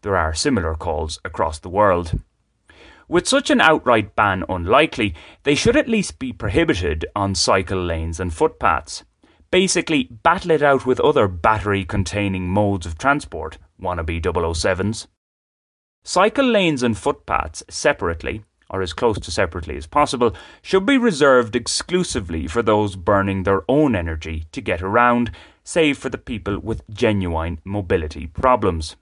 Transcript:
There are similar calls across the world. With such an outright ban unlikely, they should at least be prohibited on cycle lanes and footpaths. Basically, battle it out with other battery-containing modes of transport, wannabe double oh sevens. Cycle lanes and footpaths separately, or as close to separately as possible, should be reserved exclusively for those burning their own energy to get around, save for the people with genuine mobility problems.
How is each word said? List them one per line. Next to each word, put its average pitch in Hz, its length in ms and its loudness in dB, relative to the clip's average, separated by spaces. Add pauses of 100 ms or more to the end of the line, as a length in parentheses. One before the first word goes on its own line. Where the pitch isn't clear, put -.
There 98 140 0
are 80 160 2
similar 82 440 0
calls 78 480 -6
across - 340 -4
the - 100 -16
world. 90 520 2 (880)
With 175 180 0
such 277 240 0
an 254 100 4
outright 120 540 4
ban 98 340 2
unlikely, 104 680 0 (260)
they 147 140 2
should 233 200 2
at 294 120 2
least 220 320 -2
be 127 120 -8
prohibited 98 720 -2 (120)
on 98 180 0
cycle 98 500 0
lanes 82 360 -4
and 90 120 -4
footpaths. 104 720 -2 (480)
Basically, 175 540 0
battle 170 480 0
it 147 100 2
out 135 240 4
with 123 140 0
other 139 260 4
battery-containing 98 1200 -2
modes 98 380 0
of 80 100 -8
transport, 87 600 -4 (240)
wannabe 85 400 -4
double 87 220 0
oh 82 80 -2
sevens. 95 560 -2 (960)
Cycle 220 420 2
lanes 180 360 2
and 117 140 0
footpaths - 720 -4
separately, 95 760 -2 (280)
or 95 100 -6
as 92 140 -6
close 110 240 0
to - 120 -12
separately 85 460 -4
as 71 100 -12
possible, 131 460 0 (300)
should 190 240 0
be 277 100 4
reserved 139 580 4
exclusively 113 920 -4
for 107 160 -2
those 107 340 2
burning 95 460 2
their 95 260 2
own 139 260 2
energy 80 580 -6
to 135 100 -10
get 95 180 -2
around, 120 520 2 (320)
save 151 340 0
for 135 100 -8
the 127 80 -6
people 101 440 -6
with 107 280 -8
genuine 87 720 -2
mobility 87 640 -4
problems. 95 760 -2